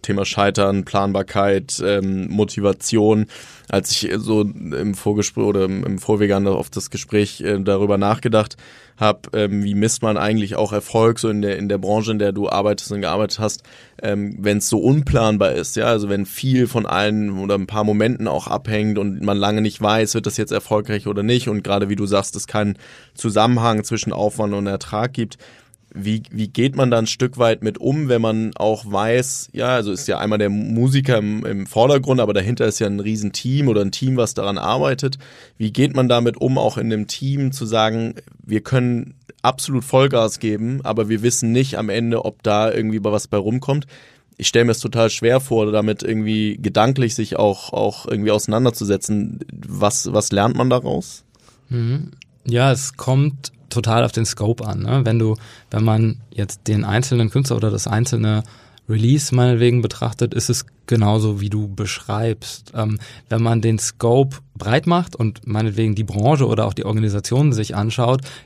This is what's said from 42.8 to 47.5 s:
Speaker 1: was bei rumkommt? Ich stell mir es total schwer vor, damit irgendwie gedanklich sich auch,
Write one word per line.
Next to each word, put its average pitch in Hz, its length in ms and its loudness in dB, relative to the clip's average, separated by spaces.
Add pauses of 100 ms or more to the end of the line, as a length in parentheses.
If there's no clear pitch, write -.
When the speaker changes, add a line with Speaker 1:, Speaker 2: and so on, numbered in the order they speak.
Speaker 1:
was 104 240 0
bei 104 120 -2
rumkommt? 131 480 -2 (500)
Ich 113 100 -6
stell 117 200 4
mir 113 60 4
es - 80 -2
total 113 280 2
schwer 120 320 2
vor, 110 320 0
damit 107 300 0
irgendwie 107 580 -2
gedanklich 131 540 2
sich - 240 -4
auch, 101 340 0